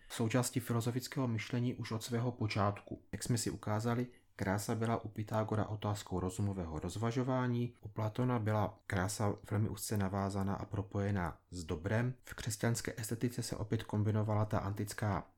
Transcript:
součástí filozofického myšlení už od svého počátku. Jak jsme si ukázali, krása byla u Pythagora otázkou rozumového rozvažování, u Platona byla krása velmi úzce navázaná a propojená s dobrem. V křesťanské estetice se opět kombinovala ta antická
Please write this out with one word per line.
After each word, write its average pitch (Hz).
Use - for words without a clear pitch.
součástí 120
filozofického 120
myšlení 120
už -
od 107
svého 120
počátku. 104
Jak -
jsme 123
si -
ukázali, 117
krása 104
byla 113
u 107
Pythagora 107
otázkou 101
rozumového 90
rozvažování, 120
u -
Platona 120
byla 107
krása 98
velmi 107
úzce -
navázaná 98
a -
propojená 101
s 87
dobrem. 107
V -
křesťanské -
estetice 117
se -
opět 110
kombinovala 107
ta 104
antická 101